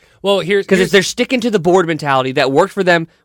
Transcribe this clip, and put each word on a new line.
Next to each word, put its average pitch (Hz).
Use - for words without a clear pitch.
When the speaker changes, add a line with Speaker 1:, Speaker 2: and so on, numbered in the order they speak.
Speaker 1:
Well, 196
here's, 196
Speaker 2:
'Cause 190
Speaker 1:
here's 185
Speaker 2:
it's, 165
they're 190
sticking 247
to 226
the 196
board 175
mentality 139
that 135
worked 175
for 196
them 170